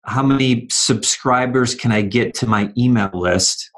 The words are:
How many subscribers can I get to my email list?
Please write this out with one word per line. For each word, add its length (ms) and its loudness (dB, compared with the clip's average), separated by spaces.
How 180 -2
many 480 2
subscribers 1040 0
can 160 -2
I 100 2
get 340 -2
to 120 -4
my 280 0
email 380 2
list? 640 -2